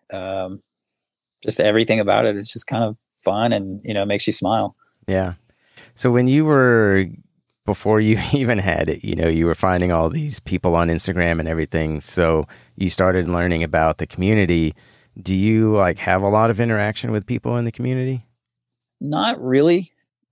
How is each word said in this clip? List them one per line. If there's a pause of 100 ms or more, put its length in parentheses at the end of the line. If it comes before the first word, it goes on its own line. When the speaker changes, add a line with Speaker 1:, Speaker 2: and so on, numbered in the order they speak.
(120)
Speaker 1:
Um, (840)
just
everything
about
it
is
just
kind
of (220)
fun
and,
you
know,
makes
you
smile. (320)
Speaker 2:
Yeah. (600)
So
when
you
were, (580)
before
you
<laughs>
even
had
it,
you
know,
you
were
finding
all
these
people
on
Instagram
and
everything.
So (300)
you
started
learning
about
the
community. (480)
Do
you,
like,
have
a
lot
of
interaction
with
people
in
the
community? (800)
Speaker 1:
Not
really. (400)